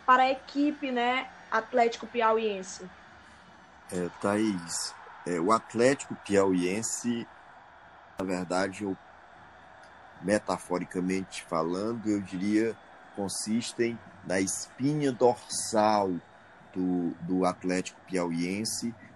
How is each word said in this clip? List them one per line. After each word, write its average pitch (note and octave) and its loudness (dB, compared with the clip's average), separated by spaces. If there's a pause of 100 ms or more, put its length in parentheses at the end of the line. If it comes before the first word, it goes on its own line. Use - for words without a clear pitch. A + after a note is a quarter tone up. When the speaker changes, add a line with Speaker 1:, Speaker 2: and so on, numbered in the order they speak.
Speaker 1:
para B3+ 8
a C4 4
equipe, C#4+ -2
né, B3 0 (220)
Atlético A#3 2
Piauiense? A3 0 (1040)
Speaker 2:
É, F2+ -2 (120)
Thaís, G2+ 0 (320)
é, F2 -2
o F#2 4
Atlético A2+ 2 (100)
Piauiense, G2 2 (880)
na F#2+ -4
verdade, F#2 -2
eu, F#2+ -2 (1300)
metaforicamente F#2 -2
falando, G2 -2
eu G2+ 0
diria, G#2 0 (400)
consistem A2+ -4 (260)
na F#2 0
espinha C#3 -2
dorsal G#2+ 2 (640)
do, F2+ 0 (120)
do F#2 0
Atlético F#2 -2
Piauiense, F#2 -2 (220)